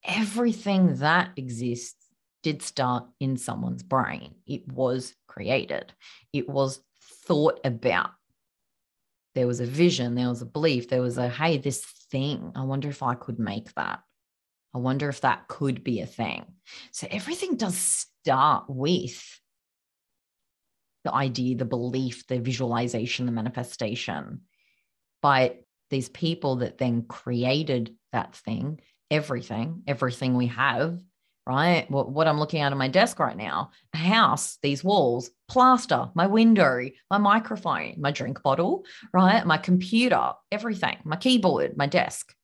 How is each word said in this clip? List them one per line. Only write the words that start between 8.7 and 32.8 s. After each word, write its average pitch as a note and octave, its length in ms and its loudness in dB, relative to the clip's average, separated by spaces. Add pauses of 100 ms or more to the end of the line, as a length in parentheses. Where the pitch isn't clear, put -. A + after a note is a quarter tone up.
There B2+ 120 2
was B2 120 -2
a B2+ 60 -2
vision, C3 500 2
there B2 140 0
was A#2+ 120 -4
a A#2+ 40 -10
belief, C#3 440 0
there B2+ 120 2
was B2 160 -2
a, B2 120 0
"Hey, D3 280 0
this C3 280 -4 (260)
thing, C#3 440 -4
I C3 80 -6
wonder C3+ 260 -4
if C#3 140 -10
I A#2+ 120 0
could A#2+ 240 -10
make G#2 360 -6
that. - 260 -6 (720)
I B2+ 60 -6
wonder C3 280 -2
if C#3 140 -6
that - 260 0
could C#3 360 -4
be A#2 180 -2
a - 60 -8
thing." F2+ 380 -6 (460)
So - 180 -10
everything E4 460 -4
does F#3+ 220 -2
start - 880 0
with C#3 720 -4 (1600)
the - 100 -4
idea, B2+ 420 0
the B2 100 -4
belief, B2 640 -4
the B2+ 120 -2
visualization, A#2+ 840 -2
the A#2+ 60 -2
manifestation. A#2 1120 -6 (800)
But C3+ 400 4 (280)
these C3 200 -2
people D#3+ 480 -2
that B2 200 -4
then A#2 260 0
created B2 920 -2 (160)
that - 240 -6
thing, B2+ 440 -6 (300)
everything, D3 800 -4
everything B2+ 480 -2
we B2 120 2
have, C3+ 520 0 (480)
right? D3+ 420 2
What, C#3 200 -2
what D#3 180 2
I'm D3+ 120 2
looking D3+ 220 -2
at C#3+ 100 0
on C#3 60 -4
my C3 100 0